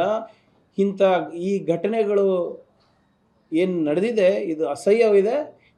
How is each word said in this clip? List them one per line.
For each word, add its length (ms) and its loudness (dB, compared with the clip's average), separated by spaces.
ಇಂಥ 240 0
ಈ 320 -4
ಘಟನೆಗಳು 1000 -2
ಏನ್ 320 0
ನಡೆದಿದೆ, 440 0
ಇದು 400 -2
ಅಸಹ್ಯವಿದೆ, 920 2